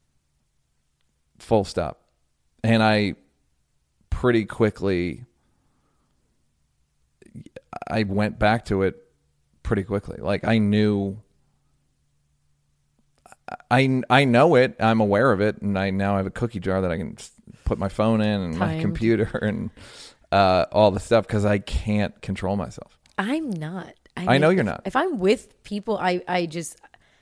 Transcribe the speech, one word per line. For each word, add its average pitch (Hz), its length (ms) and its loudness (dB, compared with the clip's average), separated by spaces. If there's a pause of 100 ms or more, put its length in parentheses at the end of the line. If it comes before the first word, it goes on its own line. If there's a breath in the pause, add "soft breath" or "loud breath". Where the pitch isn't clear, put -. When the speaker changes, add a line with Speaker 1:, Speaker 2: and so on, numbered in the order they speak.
(1400)
Speaker 1:
Full 107 260 0
stop. - 380 -8 (600)
And 113 220 2
I 107 320 2 (920)
pretty 120 340 2
quickly, 95 800 -2 (2750)
I 110 160 0
went 101 340 0
back 110 280 2
to 95 160 0
it 92 140 0 (680)
pretty 101 180 0
quickly. - 380 -6
Like, 95 240 -2
I 113 140 2
knew, 104 600 2 (2500)
I, 131 380 2
I 135 160 6
know 135 300 6
it, 127 260 4
I'm 113 200 2
aware 107 320 2
of 95 80 0
it, 104 200 0
and 98 180 -2
I 98 120 -2
now 98 260 -2
have 95 100 -2
a 95 40 -6
cookie 113 300 -6
jar 95 200 -2
that 92 100 -2
I 82 60 -4
can - 220 -8
s-, - 120 -20 (340)
put - 140 -2
my 98 100 -4
phone 110 320 2
in 107 200 0
and 85 180 -6
my 98 100 0
Speaker 2:
Timed. 160 140 -4
Speaker 1:
computer 113 420 0
<laughs> - 180 -4
and, 104 280 -4 (600 loud breath)
uh, 92 400 4
all 104 180 6
the 95 100 -2
stuff 110 280 2
'cause 104 160 0
I 104 140 2
can't 104 640 -4
control 95 340 -4
myself. - 420 -10 (200)
Speaker 2:
I'm 277 320 -4
not. 165 420 -10 (240)
I 175 180 0
Speaker 1:
I 139 40 4
know 151 100 4
Speaker 2:
mean, 190 100 4
Speaker 1:
you're 156 60 2
Speaker 2:
if, - 20 0
Speaker 1:
not. - 200 -6
Speaker 2:
if 190 100 -6
I'm 311 220 -2
with 190 460 -2
people, 208 340 -8
I, 180 280 -2
I 175 200 -2
just, 165 300 -12 (460)